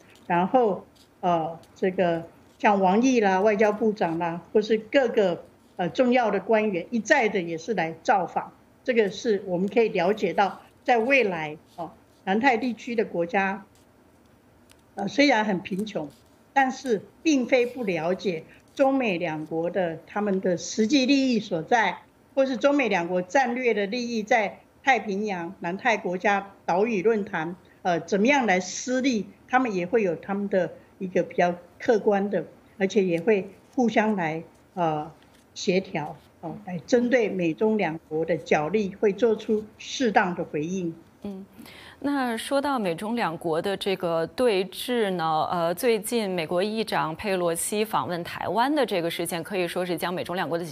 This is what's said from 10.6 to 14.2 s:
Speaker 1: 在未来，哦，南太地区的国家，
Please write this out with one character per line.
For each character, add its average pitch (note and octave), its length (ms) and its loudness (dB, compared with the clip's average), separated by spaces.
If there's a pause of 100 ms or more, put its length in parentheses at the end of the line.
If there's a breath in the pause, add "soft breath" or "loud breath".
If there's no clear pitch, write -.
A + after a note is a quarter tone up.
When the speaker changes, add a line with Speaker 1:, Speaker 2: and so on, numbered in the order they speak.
Speaker 1:
在 A#3+ 160 4
未 B3+ 240 4
来， D#3+ 340 -4 (180)
哦， E3+ 140 -10 (360)
南 G3 140 0
太 C4+ 160 4
地 A#3+ 160 -2
区 A#3 220 -10
的 A3+ 100 0
国 F3 220 -2
家， G3 400 -2 (1300)